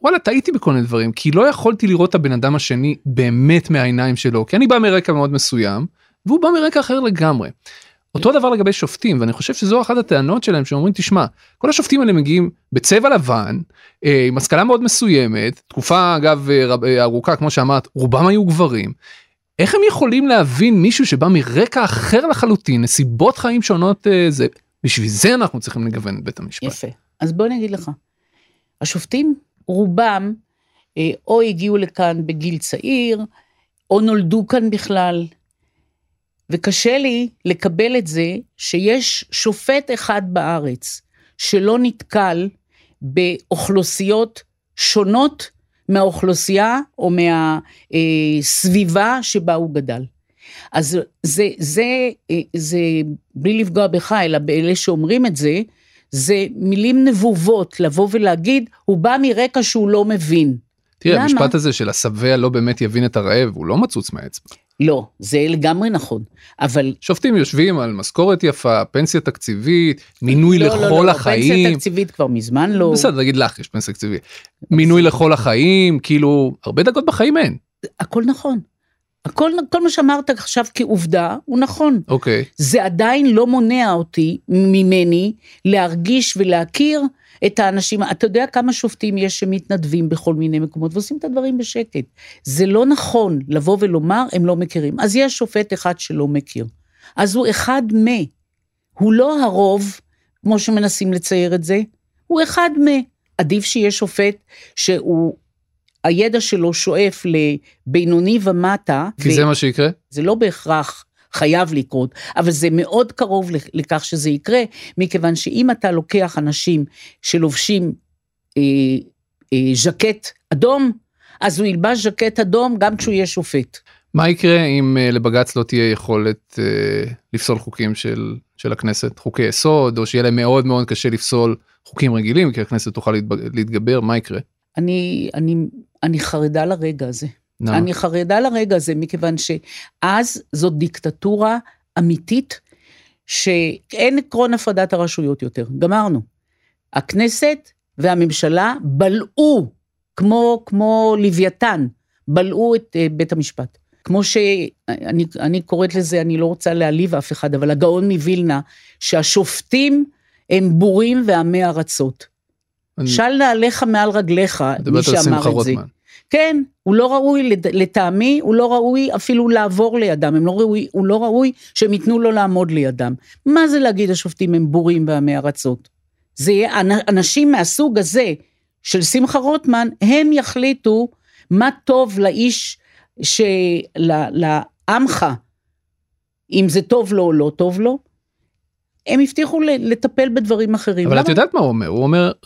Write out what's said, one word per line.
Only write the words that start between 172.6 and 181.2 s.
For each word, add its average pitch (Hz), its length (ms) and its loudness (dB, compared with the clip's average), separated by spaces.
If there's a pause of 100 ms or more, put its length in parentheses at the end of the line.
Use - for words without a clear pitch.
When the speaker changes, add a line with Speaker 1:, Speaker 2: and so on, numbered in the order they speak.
Speaker 2:
לידם. 127 420 -2 (320)
מה 311 220 4
זה 285 120 0
להגיד, 208 300 2
"השופטים 175 440 -2
הם 160 180 0
בורים 165 360 2
ועמי 143 300 0
ארצות"? 139 520 -4 (460)
זה 165 160 0
יהיה, 208 300 0
אנ-, 196 280 2
אנשים 208 420 2
מהסוג 226 460 0
הזה, 196 360 0 (500)
של 185 180 -2
שמחה 254 380 0
רוטמן, 254 480 0 (140)
הם 294 320 4
יחליטו 254 760 0 (440)